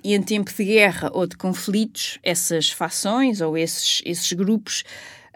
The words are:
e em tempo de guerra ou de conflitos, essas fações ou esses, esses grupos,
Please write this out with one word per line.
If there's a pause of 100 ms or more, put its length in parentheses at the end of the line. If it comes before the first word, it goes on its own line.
e
em
tempo
de
guerra
ou
de
conflitos,
essas
fações
ou
esses,
esses
grupos, (520)